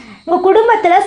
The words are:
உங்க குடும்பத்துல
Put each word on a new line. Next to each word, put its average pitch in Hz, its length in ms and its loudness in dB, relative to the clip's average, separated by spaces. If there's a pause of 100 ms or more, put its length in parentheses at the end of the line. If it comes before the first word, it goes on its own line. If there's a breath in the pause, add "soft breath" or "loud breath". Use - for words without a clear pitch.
(240 loud breath)
உங்க 359 280 0
குடும்பத்துல 440 400 0 (140)